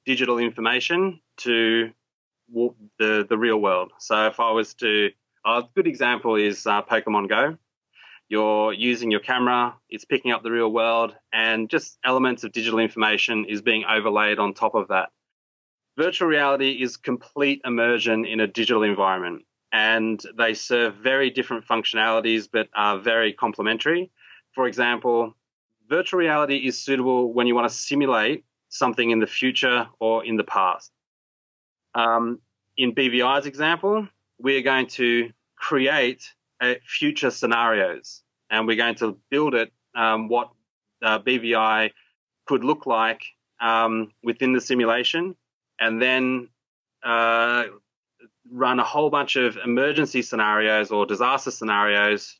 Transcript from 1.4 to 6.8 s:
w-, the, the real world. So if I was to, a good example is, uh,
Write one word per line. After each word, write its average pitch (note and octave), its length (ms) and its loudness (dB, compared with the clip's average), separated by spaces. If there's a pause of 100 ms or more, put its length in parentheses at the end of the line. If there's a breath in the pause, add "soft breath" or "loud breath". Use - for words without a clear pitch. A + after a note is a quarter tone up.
w-, A#2+ 220 -2 (240)
the, G#2+ 320 2
the A2+ 80 2
real A2+ 200 2
world. F#2+ 420 0
So G#2+ 260 0
if A2 140 -2
I A#2 120 0
was A2 240 -2
to, G#2 360 0 (340)
a A#2 180 0 (120)
good F3+ 120 2
example B2 480 0
is, G#2 300 0
uh, G#2 160 0